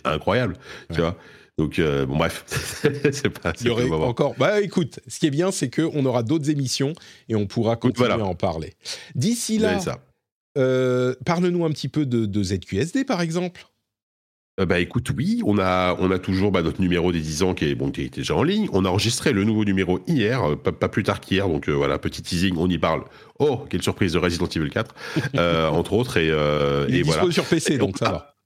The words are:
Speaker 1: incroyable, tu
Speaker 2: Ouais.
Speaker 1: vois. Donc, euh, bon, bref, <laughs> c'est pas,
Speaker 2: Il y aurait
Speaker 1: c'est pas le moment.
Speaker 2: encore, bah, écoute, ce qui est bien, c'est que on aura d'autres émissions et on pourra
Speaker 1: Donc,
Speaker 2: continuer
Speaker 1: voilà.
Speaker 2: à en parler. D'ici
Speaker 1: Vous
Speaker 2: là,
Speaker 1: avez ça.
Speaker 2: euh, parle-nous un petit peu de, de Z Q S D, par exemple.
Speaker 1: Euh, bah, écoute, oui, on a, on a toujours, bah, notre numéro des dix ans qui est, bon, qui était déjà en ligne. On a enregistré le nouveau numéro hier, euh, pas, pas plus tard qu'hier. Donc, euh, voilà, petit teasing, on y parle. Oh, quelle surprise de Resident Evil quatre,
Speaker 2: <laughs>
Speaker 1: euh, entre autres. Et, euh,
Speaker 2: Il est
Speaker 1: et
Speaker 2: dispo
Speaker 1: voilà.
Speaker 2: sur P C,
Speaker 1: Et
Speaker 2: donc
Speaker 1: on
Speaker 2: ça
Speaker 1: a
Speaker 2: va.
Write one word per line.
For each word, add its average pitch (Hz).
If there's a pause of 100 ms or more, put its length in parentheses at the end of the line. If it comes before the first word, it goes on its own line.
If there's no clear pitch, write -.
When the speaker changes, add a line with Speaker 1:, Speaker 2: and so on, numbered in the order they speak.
Speaker 1:
incroyable, 92 (340)
tu 85
Speaker 2:
Ouais. 78
Speaker 1:
vois. 85 (400)
Donc, 76
euh, 71
bon, 67
bref, 82
<laughs> -
c'est 135
pas, -
Speaker 2:
Il 117
y -
aurait 120
Speaker 1:
c'est 80
pas 80
le 78
moment. 78
Speaker 2:
encore, 120
bah, 190
écoute, 180
ce -
qui 160
est -
bien, 175
c'est 147
que - (120)
on 139
aura 123
d'autres 143
émissions 143 (340)
et 113
on 104
pourra 113
Speaker 1:
Donc, 117
Speaker 2:
continuer 123
Speaker 1:
voilà. 107
Speaker 2:
à 98
en 92
parler. 82 (380)
D'ici 220
Speaker 1:
Vous 220
Speaker 2:
là, 214
Speaker 1:
avez 196
ça. 135 (580)
Speaker 2:
euh, 127 (100)
parle-nous 175
un 160
petit 143
peu 151
de, 120
de 101
Z 92
Q 95
S 147
D, 269
par 214
exemple. 175 (960)
Speaker 1:
Euh, 95
bah, 87
écoute, 104
oui, 226
on 104
a, 92
on 92
a 92
toujours, 95
bah, 92
notre 80
numéro 87
des 85
dix 78
ans 92
qui 85
est, 69
bon, 67
qui 69
était 65
déjà 73
en 95
ligne. 196
On -
a 95
enregistré 110
le 98
nouveau 107
numéro 95
hier, 123 (100)
euh, 73
pas, -
pas -
plus -
tard 98
qu'hier. 95
Donc, 76
euh, 76
voilà, 69
petit -
teasing, 90
on 90
y 87
parle. 80 (340)
Oh, 139
quelle 90
surprise 87
de 85
Resident 87
Evil 78
quatre, - (200)
Speaker 2:
<laughs> 139
Speaker 1:
euh, 82
entre 82
autres. 123
Et, 82
euh, 73
Speaker 2:
Il -
est 87
Speaker 1:
et 87
Speaker 2:
dispo 107
Speaker 1:
voilà. 175
Speaker 2:
sur 175
P 165
C, -
Speaker 1:
Et 139
Speaker 2:
donc 113
Speaker 1:
on 117
Speaker 2:
ça -
Speaker 1:
a 101
Speaker 2:
va. - (100)